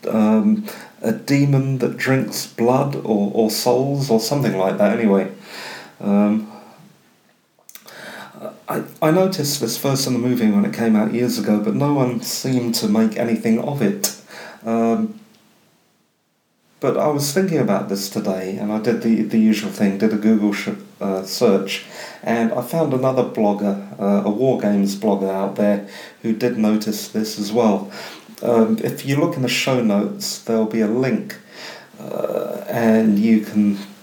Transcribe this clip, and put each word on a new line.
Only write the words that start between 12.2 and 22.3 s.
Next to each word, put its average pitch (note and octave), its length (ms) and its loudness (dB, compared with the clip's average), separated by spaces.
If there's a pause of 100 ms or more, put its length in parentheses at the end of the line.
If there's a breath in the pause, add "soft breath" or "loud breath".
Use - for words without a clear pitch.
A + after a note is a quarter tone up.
seemed A#2+ 540 -2
to A2+ 120 -2
make A2 280 2
anything A2+ 440 2
of C#3 220 -2
it. - 380 -2 (440 loud breath)
Um, A2+ 540 0 (1600)
but - 160 0
I - 120 2
was C#3+ 240 -2
thinking F3+ 260 2
about G2+ 300 0
this G2+ 200 -4
today, F#2+ 480 -4
and G#2 160 -4
I G#2+ 60 -2
did G#2+ 240 0
the, A2 200 2
the A2 160 0
usual G#2+ 320 4
thing, G2 280 0
did A2 140 2
a G#2+ 40 0
Google G#2 360 2
sh-, - 280 -6 (200)
uh, F#2+ 240 -4
search, - 600 0 (380 loud breath)
and A2+ 300 0